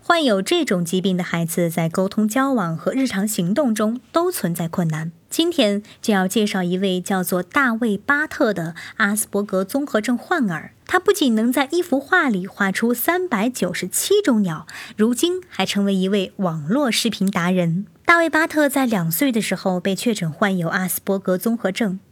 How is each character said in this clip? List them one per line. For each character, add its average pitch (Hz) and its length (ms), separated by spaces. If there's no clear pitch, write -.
患 339 240
有 208 160
这 339 240
种 185 180
疾 180 200
病 185 160
的 180 40
孩 170 220
子 170 240
在 165 220
沟 190 180
通 214 180
交 269 280
往 175 200
和 - 180
日 269 140
常 196 220
行 180 240
动 247 220
中 220 260
都 349 220
存 175 220
在 165 120
困 165 220
难。 160 240
今 330 220
天 208 320
就 220 140
要 185 120
介 214 200
绍 196 160
一 180 160
位 185 200
叫 185 240
做 180 200
大 254 320
卫 220 240
巴 285 280
特 233 280
的 170 200
阿 208 180
斯 208 160
伯 202 120
格 196 200
综 277 240
合 220 140
症 240 160
患 262 340
儿， - 220
他 - 120
不 381 140
仅 277 220
能 226 180
在 277 180
一 349 120
幅 277 180
画 320 300
里 190 160
画 196 260
出 233 220
三 349 340
百 226 220
九 202 220
十 - 140
七 403 360
种 262 200
鸟， 170 240
如 226 180
今 359 340
还 - 180
成 202 180
为 196 100
一 185 140
位 196 280
网 165 300
络 247 240
视 220 200
频 196 200
达 180 200
人。 180 360
大 339 140
卫 330 120
巴 320 160
特 302 220
在 269 180
两 185 240
岁 269 220
的 220 100
时 185 140
候 180 240
被 190 160
确 226 180
诊 165 160
患 190 260
有 165 120
阿 185 180
斯 - 160
伯 196 160
格 185 180
综 226 200
合 190 160
症 190 260